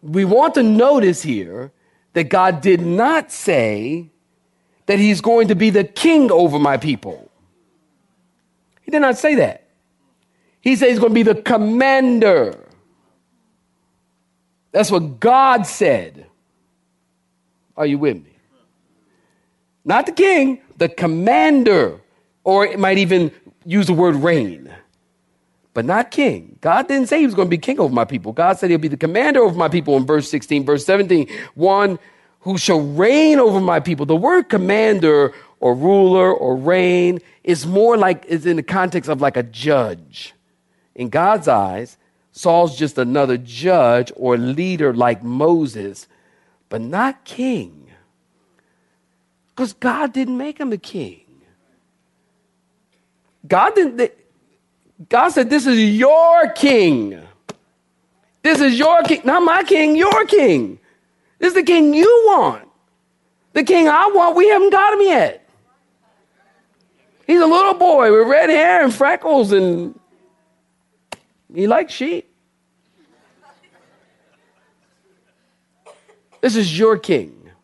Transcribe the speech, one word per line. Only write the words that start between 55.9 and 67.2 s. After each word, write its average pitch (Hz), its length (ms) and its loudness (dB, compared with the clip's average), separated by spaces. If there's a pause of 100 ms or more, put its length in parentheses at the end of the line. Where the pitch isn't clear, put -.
your 330 540 4
king. 147 680 0 (1200)
This 302 180 0
is 262 200 2
your 330 240 2
king, 320 200 -2
not 311 200 2
my 339 200 0
king, 381 320 2
your 403 300 0
king. 156 540 0 (580)
This 359 120 0
is 359 40 -8
the 359 100 2
king 311 300 4
you 440 340 4
want. 247 400 0 (840)
The 311 100 -2
king 339 240 4
I 330 260 2
want, 339 220 2
we 359 140 4
haven't 403 220 4
got 392 220 2
him 403 80 0
yet. 277 460 0 (1800)